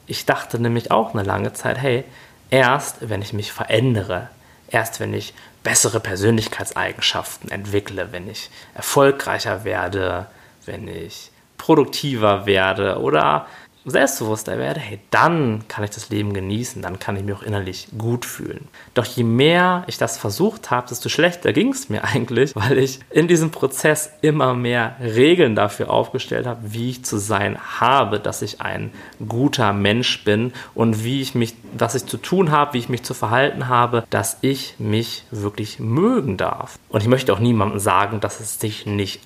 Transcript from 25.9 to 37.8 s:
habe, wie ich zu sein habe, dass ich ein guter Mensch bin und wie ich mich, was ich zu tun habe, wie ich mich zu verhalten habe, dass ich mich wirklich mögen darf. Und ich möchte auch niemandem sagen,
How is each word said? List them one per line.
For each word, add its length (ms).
habe, 280
wie 180
ich 120
zu 140
sein 400
habe, 400
dass 220
ich 200
ein 300
guter 460
Mensch 500
bin 300
und 300
wie 180
ich 140
mich, 200
was 180
ich 100
zu 120
tun 340
habe, 220
wie 60
ich 100
mich 140
zu 100
verhalten 540
habe, 420
dass 320
ich 380
mich 520
wirklich 480
mögen 580
darf. 420
Und 80
ich 60
möchte 260
auch 60
niemandem 400
sagen, 400